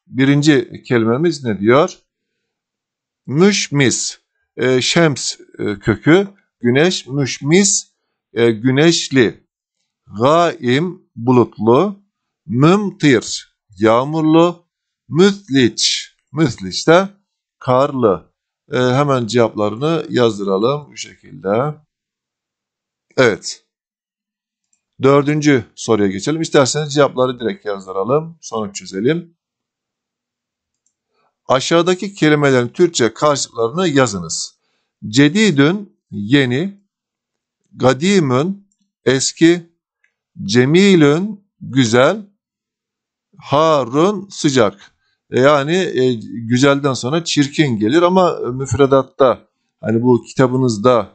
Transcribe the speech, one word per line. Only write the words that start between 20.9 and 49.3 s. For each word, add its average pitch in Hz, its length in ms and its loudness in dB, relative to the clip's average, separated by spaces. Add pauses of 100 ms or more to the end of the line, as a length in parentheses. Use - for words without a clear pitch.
bu 113 60 -20
şekilde. 101 800 -8 (1400)
Evet. 113 480 -2 (1400)
Dördüncü 143 600 2 (100)
soruya 104 320 0
geçelim. 139 340 -4
İsterseniz 147 520 0
cevapları 127 460 0
direkt 104 260 -6
yazdıralım. 104 760 -6
Sonra 107 320 -10
çözelim. 113 640 -6 (2000)
Aşağıdaki 170 640 -2
kelimelerin 143 540 2
Türkçe 127 460 0
karşılıklarını 143 760 -2
yazınız. 101 720 -2 (480)
Cedidün, 151 920 0 (140)
yeni, 131 720 -2 (920)
gadimün, 143 920 0 (380)
eski, 165 640 0 (720)
cemilün, 160 1040 2 (140)
güzel, 127 640 0 (1120)
harun, 160 920 0
sıcak. 123 640 -2 (400)
E, 120 80 0
yani, 143 360 2
e, 127 380 -2 (340)
güzelden 139 460 0
sonra 139 300 -4
çirkin 139 540 -2
gelir 120 240 0
ama, 175 460 2
e, - 20 -6
müfredatta, 131 920 0 (420)